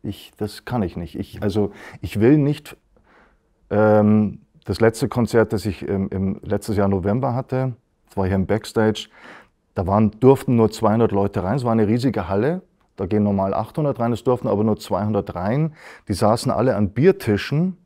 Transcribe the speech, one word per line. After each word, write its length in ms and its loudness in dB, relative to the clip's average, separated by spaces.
ich, 340 -12
das 280 -10
kann 180 -4
ich 140 -6
nicht. 220 -10
Ich, 240 -12
also, 300 -2
ich 200 -6
will 180 6
nicht, 380 -4
ähm, 680 4
das 160 -4
letzte 280 2
Konzert, 440 0
das 140 -4
ich 160 -6
im, 260 -2
im 340 -4
letztes 340 -4
Jahr 120 2
November 460 -2
hatte, 380 -4
das 80 -12
war 100 0
hier 100 0
im 100 0
Backstage, 600 0
da 120 -4
waren, 340 2
durften 360 4
nur 140 4
zweihundert 400 2
Leute 320 -2
rein. 140 -2
Es 80 -4
war 80 0
eine 160 2
riesige 400 -2
Halle, 340 -2
da 100 -6
gehen 180 0
normal 300 0
achthundert 440 -4
rein, 140 0
es 100 -6
durften 240 0
aber 160 0
nur 160 0
zweihundert 560 -4
rein. 400 -2
Die 80 -2
saßen 380 0
alle 240 0
an 140 0
Biertischen 960 0